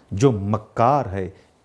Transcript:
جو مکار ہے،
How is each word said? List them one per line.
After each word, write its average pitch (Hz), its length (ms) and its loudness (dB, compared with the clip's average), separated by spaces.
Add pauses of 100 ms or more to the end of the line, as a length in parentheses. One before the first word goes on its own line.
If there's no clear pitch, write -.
(100)
جو 110 220 2
مکار 117 720 0
ہے، 92 240 -8 (340)